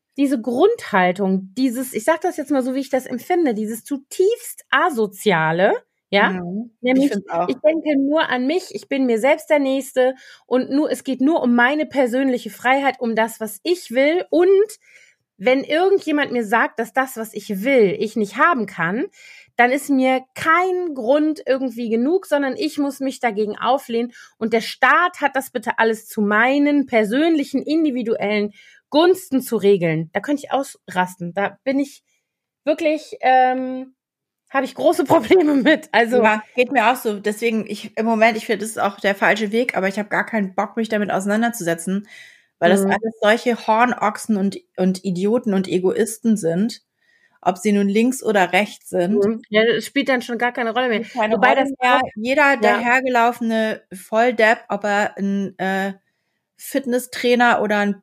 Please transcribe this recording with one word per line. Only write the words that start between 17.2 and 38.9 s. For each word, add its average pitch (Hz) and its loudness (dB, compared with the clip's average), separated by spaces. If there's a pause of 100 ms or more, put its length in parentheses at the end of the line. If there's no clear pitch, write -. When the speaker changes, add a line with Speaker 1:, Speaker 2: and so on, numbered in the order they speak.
Speaker 1:
ich 202 -8
will, 226 4
ich 220 -4
nicht 208 -4
haben 294 0
kann, 190 -4 (500)
dann 240 4
ist 277 -2
mir 262 2 (140)
kein 359 0
Grund 294 0
irgendwie 240 -2
genug, 262 0
sondern 285 0
ich 302 -4
muss 277 -4
mich 269 -6
dagegen 214 -4
auflehnen. 240 -2 (240)
Und 220 -4
der 226 2
Staat 320 2
hat 277 0
das 269 -4
bitte 226 -6
alles 226 0
zu - -4
meinen 262 2
persönlichen, 262 0
individuellen 233 -2 (360)
Gunsten 320 2
zu 240 -4
regeln. 170 2
Da 202 -2
könnte 285 -4
ich - -10
ausrasten. 180 -4
Da 196 -4
bin 269 -2
ich - -8 (600)
wirklich, 302 -2
ähm, 254 0 (540)
habe 269 -2
ich - -10
große 330 2
<laughs> - -
Probleme 311 4
mit. 277 2
Also 233 2
Speaker 2:
Ja, 214 2 (140)
geht 247 0
mir 233 2
auch 262 2
so. 214 -4
Deswegen, 214 -2
ich, 208 -12
im 220 -2
Moment, 226 2
ich 214 -10
finde, 208 -2
das 220 -8
ist - -8
auch 196 -2